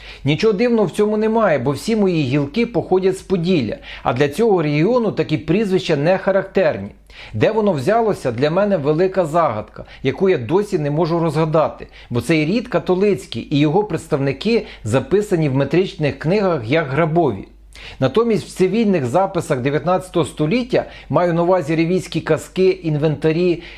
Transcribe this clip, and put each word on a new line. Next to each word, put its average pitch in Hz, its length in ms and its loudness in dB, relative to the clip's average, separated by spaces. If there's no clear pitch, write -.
Нічого 156 280 2
дивного 220 340 2
в 156 40 -2
цьому 214 260 0
немає, 220 420 2
бо 127 120 -2
всі 208 260 -2
мої 185 260 2
гілки 143 440 0
походять 185 520 0
з - 40 -16
Поділля, 170 540 0
а 139 100 0
для 135 160 2
цього 196 340 2
регіону 175 500 0
такі 156 260 -2
прізвища 185 580 0
не 160 220 2
характерні. 185 680 0
Де 127 180 2
воно 208 200 2
взялося, 170 600 0
для 131 180 0
мене 196 260 2
велика 170 500 0
загадка, 143 580 -2
яку 151 260 0
я 180 100 4
досі 175 400 -2
не 147 120 -2
можу 165 280 0
розгадати, 156 680 0
бо 120 100 0
цей 156 240 2
рід 208 240 -2
католицький 185 800 -2
і 143 80 2
його 156 260 4
представники 151 800 -2
записані 156 640 0
в 127 60 -2
метричних 143 640 0
книгах 175 480 0
як 151 220 0
грабові. 147 600 0
Натомість 208 460 2
в - 100 -18
цивільних 185 500 2
записах 160 540 0
дев'ятнадцятого 147 680 -2
століття, 160 580 -2
маю 165 260 0
на 170 80 2
увазі 170 340 0
ревізські 165 440 -2
казки, 165 480 0
інвентарі 160 920 0